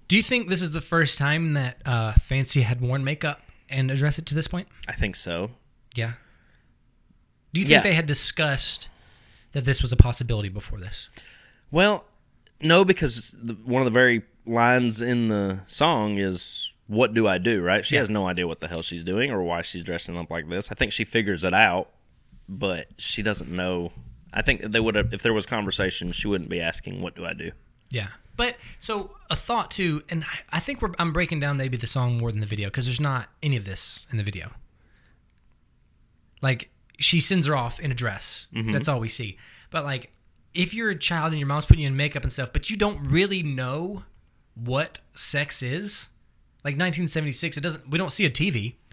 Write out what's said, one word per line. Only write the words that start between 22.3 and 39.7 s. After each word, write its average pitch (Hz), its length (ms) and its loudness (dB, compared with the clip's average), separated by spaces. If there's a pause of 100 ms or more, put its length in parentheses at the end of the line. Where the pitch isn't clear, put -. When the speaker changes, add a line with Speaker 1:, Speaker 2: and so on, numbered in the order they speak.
Speaker 2:
but 95 500 -4
she - 240 -4
doesn't 101 280 -2
know. 90 420 -4 (420)
I 104 80 -2
think 131 200 0
they 110 180 0
would 110 160 2
have, 107 180 0
if 104 80 -8
there 117 120 2
was 104 120 0
conversation, 95 680 -2
she - 160 -6
wouldn't 95 220 -2
be 87 120 -4
asking, 92 400 -6
"What 90 140 -8
do 87 100 -10
I 85 80 -6
do?" - 180 -8 (380)
Speaker 1:
Yeah. 104 200 -6 (280)
But, 240 180 -2 (240)
so, 202 360 -6 (140)
a - 60 -2
thought, - 360 -2
too, 160 380 -2
and 160 140 -4
I, - 340 -8
I - 20 0
think 277 220 -6
we're, 175 160 -2
I'm 170 160 0
breaking 165 280 0
down 143 160 0
maybe 131 200 -2
the 117 100 -6
song 123 300 0
more 117 140 0
than 107 80 -4
the 107 80 -2
video, 101 220 -4
'cause 120 160 -2
there's 123 160 -2
not 135 280 -2 (140)
any 143 140 2
of 101 80 -6
this - 460 -8
in 113 60 -2
the 107 60 -2
video. 95 280 -8 (1900)
Like, 135 280 -2 (280)
she - 220 4
sends 170 280 2
her 151 80 2
off 120 240 -2
in 147 120 -2
a 127 40 -2
dress. 113 580 -6
Speaker 2:
Mm-hmm. 113 180 -2
Speaker 1:
That's 143 160 0
all 139 120 0
we 113 100 -4
see. 107 280 -8 (320)
But, 160 140 -4